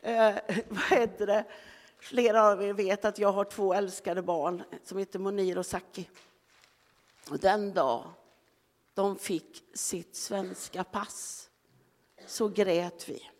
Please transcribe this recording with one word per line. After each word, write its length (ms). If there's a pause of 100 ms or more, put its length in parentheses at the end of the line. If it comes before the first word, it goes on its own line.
Eh, 340 (120)
<laughs> 220
vad 300
heter 280
det? 180 (540)
Flera 440
av 200
er 100
vet 320
att 140
jag 120
har 140
två 280
älskade 480
barn 420 (200)
som 140
heter 220
Monir 380
och 80
Saki. 440 (1200)
Och 100
den 340
dag 400 (800)
de 240
fick 460 (100)
sitt 420
svenska 680
pass 680 (760)
så 220
grät 600
vi. 200 (100)